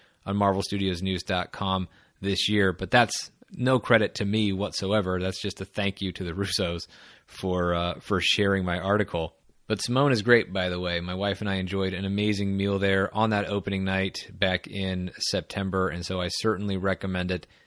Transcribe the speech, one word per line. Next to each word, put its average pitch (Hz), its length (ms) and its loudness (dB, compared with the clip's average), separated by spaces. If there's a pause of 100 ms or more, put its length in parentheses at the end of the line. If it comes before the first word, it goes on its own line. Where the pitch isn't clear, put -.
(260)
on 98 100 -2
marvel 98 260 4
studios 95 400 -2
news 92 220 -2
dot 90 280 -2
com 95 360 -2 (340)
this 98 280 0
year. 101 240 4
But 92 180 -8
that's - 400 2 (220)
no 127 260 2
credit 110 360 4
to 101 100 -2
me 104 260 2
whatsoever. 95 680 0
That's 95 220 -4
just 98 200 -6
a 95 40 -6
thank 98 360 -4
you 95 100 -2
to 95 140 -8
the 85 80 -4
Russos 90 520 -2 (400)
for, 90 480 0
uh, 87 280 -2
for 95 200 0
sharing 98 440 2
my 90 120 0
article. 92 580 0 (320)
But 107 140 -2
Simone 135 320 4
is 110 80 2
great, 113 320 6
by 92 160 0
the 90 100 -2
way. 87 220 -2
My 90 120 -6
wife 98 280 -2
and 104 80 -2
I 95 60 0
enjoyed 95 380 0
an 98 120 -4
amazing 101 500 0
meal 98 240 2
there 98 340 2
on 110 180 2
that 104 180 0
opening 98 340 -2
night 95 500 -2
back 92 320 0
in 92 540 -4
September, 95 680 -2
and 85 160 -4
so 95 160 -4
I 87 80 -2
certainly 101 480 -2
recommend 92 540 -2
it 90 160 -4 (200)